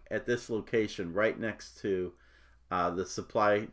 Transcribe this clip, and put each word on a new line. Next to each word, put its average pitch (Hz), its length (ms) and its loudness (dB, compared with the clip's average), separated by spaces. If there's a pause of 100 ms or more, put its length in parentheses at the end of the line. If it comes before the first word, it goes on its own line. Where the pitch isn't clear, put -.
at 107 160 -4
this 120 240 0
location 107 640 -2
right 104 240 2
next - 440 -8
to, 92 320 0 (580)
uh, 87 200 2
the 87 140 -2
supply 104 680 2